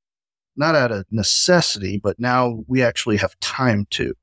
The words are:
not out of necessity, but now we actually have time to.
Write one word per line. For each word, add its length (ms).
not 180
out 160
of 220
necessity, 840
but 220
now 480
we 160
actually 360
have 200
time 520
to. 320